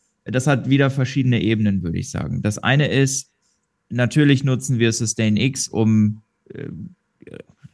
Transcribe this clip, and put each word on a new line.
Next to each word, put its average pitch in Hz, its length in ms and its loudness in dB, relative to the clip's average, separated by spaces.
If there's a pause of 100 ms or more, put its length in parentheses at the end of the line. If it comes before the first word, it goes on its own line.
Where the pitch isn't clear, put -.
(240)
das 123 220 -2
hat 127 220 0
wieder 139 220 4
verschiedene 127 500 0
Ebenen, 104 420 0
würde 87 160 -4
ich - 120 -8
sagen. - 320 -6
Das 104 160 -2
eine 139 300 2
ist, 135 420 -2 (600)
natürlich 131 520 2
nutzen 131 360 -2
wir 113 140 2
Sustain 110 440 0
X, - 320 -2
um, 107 540 2 (260)
äh, - 200 -12 (1040)